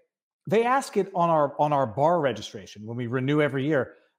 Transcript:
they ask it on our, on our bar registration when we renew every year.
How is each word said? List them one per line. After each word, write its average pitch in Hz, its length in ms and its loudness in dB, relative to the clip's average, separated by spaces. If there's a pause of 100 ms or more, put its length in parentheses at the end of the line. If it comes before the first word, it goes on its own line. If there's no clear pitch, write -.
(460)
they 214 180 2
ask 240 340 0
it 196 160 -2
on 170 160 2
our, 147 280 2
on 147 140 2
our 139 140 2
bar 151 340 2
registration 104 640 -4
when 117 140 -8
we 123 80 -4
renew 131 340 0
every 135 240 0
year. 143 300 0 (240)